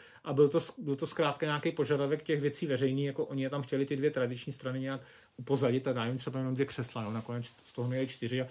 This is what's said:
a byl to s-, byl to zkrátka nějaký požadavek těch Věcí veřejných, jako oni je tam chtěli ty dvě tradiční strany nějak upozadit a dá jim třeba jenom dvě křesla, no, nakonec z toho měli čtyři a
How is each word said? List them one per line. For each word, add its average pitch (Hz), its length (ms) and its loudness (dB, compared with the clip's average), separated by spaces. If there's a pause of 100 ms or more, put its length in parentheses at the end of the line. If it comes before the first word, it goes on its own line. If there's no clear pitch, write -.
(240)
a 151 80 -4
byl 143 160 8
to 147 120 4
s-, - 200 -8
byl 143 160 -2
to 156 100 -4
zkrátka 151 400 0
nějaký 151 260 0
požadavek 147 500 2
těch 151 180 2
Věcí 143 260 0
veřejných, 135 400 2
jako 139 180 -2
oni 135 180 -2
je 135 80 0
tam 143 120 -2
chtěli 139 240 0
ty 143 100 -2
dvě 143 140 2
tradiční 127 420 -2
strany 131 280 -4
nějak 135 200 -4 (360)
upozadit 131 520 2
a 131 40 2
dá 120 120 0
jim 123 140 0
třeba 131 200 -4
jenom 131 160 0
dvě 135 120 2
křesla, 120 360 -6
no, 104 80 -4
nakonec 117 360 -4 (180)
z - 80 -20
toho 123 160 -4
měli 131 200 0
čtyři 127 340 -2
a 127 80 -2